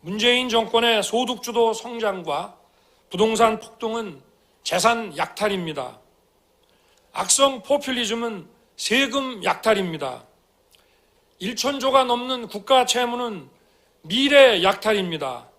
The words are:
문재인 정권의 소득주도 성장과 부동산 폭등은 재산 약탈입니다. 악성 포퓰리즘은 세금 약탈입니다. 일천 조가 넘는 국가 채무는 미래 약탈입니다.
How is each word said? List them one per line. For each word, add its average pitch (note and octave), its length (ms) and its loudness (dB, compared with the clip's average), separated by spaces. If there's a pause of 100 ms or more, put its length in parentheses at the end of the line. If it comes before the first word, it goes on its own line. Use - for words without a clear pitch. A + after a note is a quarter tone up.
문재인 A#3+ 460 0
정권의 A3+ 560 0
소득주도 A#3 680 -2
성장과 G3+ 800 -6 (540)
부동산 A3 500 2
폭등은 A3 600 -10 (420)
재산 G3+ 540 0
약탈입니다. E3 840 -6 (1120)
악성 B3+ 520 0
포퓰리즘은 A#3 840 -4 (280)
세금 B3+ 680 -2
약탈입니다. E3+ 800 -2 (1160)
일천 B3 400 -4
조가 C4 240 4
넘는 B3 440 -2
국가 B3 380 4
채무는 A#3+ 640 -2 (520)
미래 C4 640 6
약탈입니다. F3 960 -2